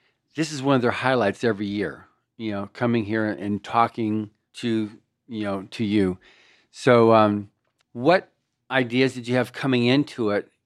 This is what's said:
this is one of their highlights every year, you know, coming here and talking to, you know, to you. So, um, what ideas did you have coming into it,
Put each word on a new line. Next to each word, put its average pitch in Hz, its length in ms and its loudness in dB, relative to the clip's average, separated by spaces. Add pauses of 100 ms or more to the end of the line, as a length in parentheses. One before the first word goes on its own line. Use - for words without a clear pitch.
(360)
this 151 160 -4
is 143 100 -10
one 139 140 2
of 123 80 2
their 117 80 2
highlights 120 520 0
every 107 220 -2
year, 101 400 -6 (320)
you 113 140 -6
know, 101 220 -8
coming 117 320 0
here 110 200 -2
and 101 380 -4
talking 110 640 -2 (320)
to, 110 300 -2 (360)
you 110 160 -8
know, 98 280 -6
to - 120 -6
you. 98 360 2 (520)
So, 117 420 4
um, 104 360 2 (440)
what 147 360 0 (400)
ideas 127 460 0
did 120 120 -12
you 123 80 -2
have 123 160 0
coming 127 340 0
into 127 440 0
it, 101 200 -4 (160)